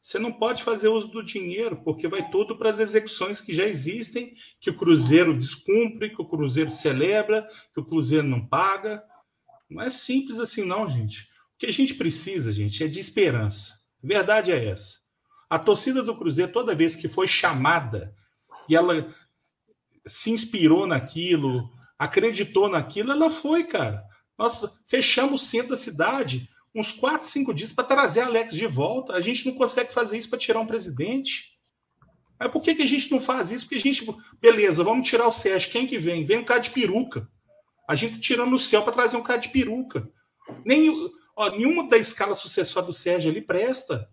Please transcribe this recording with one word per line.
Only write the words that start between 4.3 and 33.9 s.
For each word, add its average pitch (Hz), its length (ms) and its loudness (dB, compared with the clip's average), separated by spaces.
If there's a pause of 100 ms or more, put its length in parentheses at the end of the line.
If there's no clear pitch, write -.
que - 100 -2
o - 60 -8
Cruzeiro 156 600 6
descumpre, 214 800 -2
que - 80 -10
o 156 60 -8
Cruzeiro 151 420 0
celebra, 208 760 0 (300)
que - 60 -6
o - 40 -8
Cruzeiro 151 440 0
não 120 180 -2
paga. 196 560 -2 (680)
Não 160 140 -12
é 247 80 -4
simples 254 480 -4
assim, 220 260 -4
não, 185 240 -2
gente. 113 340 -4
O - 360 -20
que 240 80 -4
a 226 60 -2
gente 269 220 0
precisa, 165 580 -4
gente, 104 320 -2
é - 20 -2
de 156 140 -6
esperança. 127 720 0 (320)
A - 20 -8
verdade 202 460 2
é 120 160 0
essa. - 300 -10 (520)
A 160 80 0
torcida 220 420 2
do 226 160 -4
Cruzeiro, 170 360 -2
toda 220 240 0
vez 160 180 2
que - 140 -8
foi 185 180 0
chamada, 135 880 0 (540)
e 160 80 6
ela 165 360 2 (960)
se - 240 -6
inspirou 190 560 4
naquilo, 151 840 0 (300)
acreditou 196 680 2
naquilo, 196 420 -2
ela 311 180 4
foi, 320 360 0
cara. 113 400 -4 (340)
Nós 220 260 -2 (200)
fechamos 269 580 2
o - 20 -6
centro 240 260 -2
da 247 60 -2
cidade 151 720 -2 (240)
uns 214 200 -6
quatro, - 340 -2
cinco 262 280 -2
dias 196 180 -8
pra 254 100 -2
trazer 254 380 4
Alex 233 340 0
de 196 120 -2
volta. 185 480 -2
A 180 80 0
gente 240 260 -2
não 254 60 -6
consegue 247 400 -2
fazer 226 240 -2
isso 226 100 -10
pra 240 100 -4
tirar 226 220 0
um 220 60 -4
presidente. 208 880 -6 (840)
Mas 254 140 -2
por 311 80 0
que 330 140 2
que 320 80 0
a 277 40 2
gente 269 240 0
não 269 80 2
faz 233 320 -2
isso? 247 140 -8
Porque 277 120 -8
a 220 40 -2
gente, 269 260 0 (320)